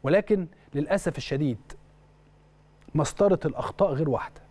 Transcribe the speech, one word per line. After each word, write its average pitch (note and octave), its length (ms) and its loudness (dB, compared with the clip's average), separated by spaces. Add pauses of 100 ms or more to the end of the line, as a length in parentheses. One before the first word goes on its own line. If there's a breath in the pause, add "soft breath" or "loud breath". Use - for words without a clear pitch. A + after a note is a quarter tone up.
ولكن F#3 440 2 (280 soft breath)
للأسف D#3+ 420 0
الشديد C3+ 400 -2 (1400)
مسطرة F3+ 500 2
الأخطاء - 480 -2
غير D3 160 0
واحدة - 420 -4